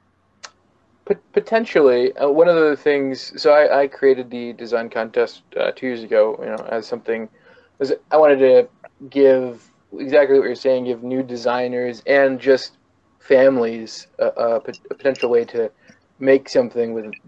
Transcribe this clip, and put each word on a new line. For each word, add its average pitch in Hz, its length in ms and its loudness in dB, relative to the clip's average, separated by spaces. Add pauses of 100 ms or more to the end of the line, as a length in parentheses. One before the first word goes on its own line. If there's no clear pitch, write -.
(1040)
Pot-, - 280 -8
potentially. 151 840 2
Uh, 139 120 -2
one 160 200 4
of 175 80 4
the 156 200 2
things, 135 640 -4
so 151 120 4
I, 147 300 4
I 143 40 0
created 131 440 0
the 120 240 -10
design 117 360 -6
contest, 113 520 -4 (140)
uh, - 200 -2
two 131 100 -10
years 120 160 -8
ago, 110 380 0
you 127 60 -10
know, 110 220 -10
as 113 180 -6
something, 113 420 -8 (500)
as 135 140 -4 (180)
I 151 60 2
wanted 147 240 4
to 127 280 4 (400)
give 131 540 2 (340)
exactly 139 420 2
what 120 80 2
you're 120 100 -4
saying, 127 280 -2
give 120 200 -8
new 131 180 -6
designers 123 840 -6
and 139 340 2
just 131 320 0 (480)
families 120 880 0 (100)
a, 117 80 -2
a 117 340 -2
pot-, - 200 -14 (100)
a - 40 -10
potential 131 360 -4
way 117 140 2
to 113 260 -6 (480)
make 135 300 0
something 117 440 -2
with 107 200 -10 (160)